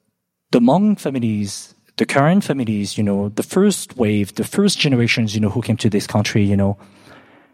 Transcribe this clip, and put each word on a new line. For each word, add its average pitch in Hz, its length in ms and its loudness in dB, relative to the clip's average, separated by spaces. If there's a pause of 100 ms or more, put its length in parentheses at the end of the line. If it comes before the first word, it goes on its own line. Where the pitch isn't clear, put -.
(520)
the 127 80 4
Hmong 185 380 4
families, 110 760 -6 (240)
the 113 80 0
current 160 380 2
families, 110 520 -4
you 110 80 0
know, 101 240 0
the 107 140 -4
first - 560 0
wave, 104 380 0
the - 80 -4
first - 340 0
generations, 120 560 0
you 110 80 -2
know, 104 80 0
who 117 100 -4
came 110 160 -2
to - 140 0
this 101 160 -2
country, 107 380 0
you 101 120 2
know, 101 220 0 (760)